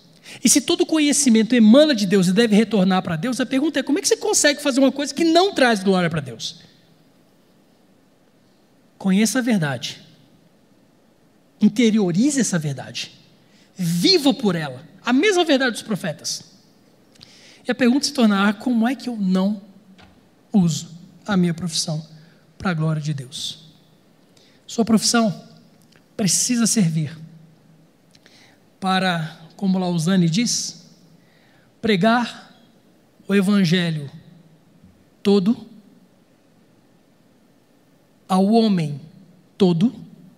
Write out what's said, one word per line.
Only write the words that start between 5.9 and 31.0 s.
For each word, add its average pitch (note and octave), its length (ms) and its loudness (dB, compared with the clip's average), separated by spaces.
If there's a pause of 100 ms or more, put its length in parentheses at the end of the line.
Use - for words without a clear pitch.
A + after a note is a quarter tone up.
pra D#3+ 120 -6
Deus? A#2+ 380 -14 (2500)
Conheça G#3 420 0
a - 20 0
verdade. E3 580 -2 (1600)
Interiorize G#3+ 800 2
essa F#3 200 -2
verdade. B2 520 -10 (640)
Viva B3+ 560 0
por G3+ 240 0
ela. C#3 280 -8 (200)
A A#3 80 -2
mesma F4 320 2
verdade C4+ 280 2
dos - 100 -10
profetas. - 600 -8 (1200)
E B3 40 -2
a A#3 40 -4
pergunta B3+ 300 2
se C4+ 80 -6
tornará: G#3 400 2
como A3+ 340 -2
é C4 60 -2
que - 160 -12
eu A#3 80 -8
não F#3+ 440 -2 (920)
uso E3+ 360 0 (360)
a G#3 100 -4
minha F3 180 2
profissão D#3+ 520 -6 (520)
pra F#3+ 180 -4
glória D#3 260 -2
de D3+ 120 -4
Deus? - 580 -12 (960)
Sua - 180 -2
profissão A3+ 600 2 (680)
precisa A3+ 520 0
servir D#3+ 500 0 (1600)
para, F#3 600 -2 (160)
como F#3+ 240 0
Lausanne F3 500 2
diz, - 580 -4 (960)